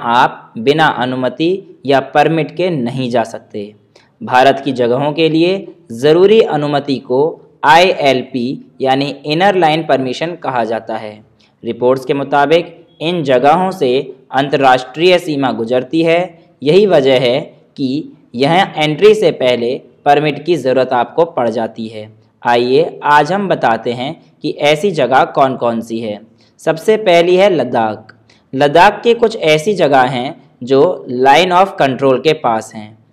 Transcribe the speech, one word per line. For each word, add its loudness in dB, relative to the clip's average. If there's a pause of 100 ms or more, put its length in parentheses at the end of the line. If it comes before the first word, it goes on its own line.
(140)
आप -2
बिना 2 (120)
अनुमति -4
या 2 (100)
परमिट 0
के -2
नहीं -6
जा 0
सकते? -14 (480)
भारत 2
की -2
जगहों 0
के 0
लिए 0 (260)
ज़रूरी 4
अनुमति -2
को -2 (460)
आईएलपी 2 (340)
यानी 0 (180)
इनर 0
लाइन 0
परमिशन -4
कहा -4
जाता -6
है। -12 (500)
रिपोर्ट्स -2
के -4
मुताबिक 0 (260)
इन -4
जगहों 2
से -2 (420)
अंतर्राष्ट्रीय 2
सीमा -4
गुजरती -2
है। 2 (440)
यही 4
वजह 4
है 0 (380)
कि -4 (440)
यह 0
एंट्री 4
से 2
पहले 0 (300)
परमिट 2
की 0
ज़रूरत -2
आपको 0
पड़ -4
जाती -6
है। -16 (320)
आइए 0
आज 2
हम -4
बताते -2
हैं -8 (280)
कि -6
ऐसी 0
जगह 2
कौन-कौन 0
सी -10
है। -8 (400)
सबसे 0
पहली 2
है 4
लद्दाख। -4 (380)
लद्दाख 4
की 2
कुछ 0
ऐसी 0
जगह 2
हैं -4 (280)
जो 2 (400)
line 4
of 2
control 0
के 0
पास -4
हैं -18 (140)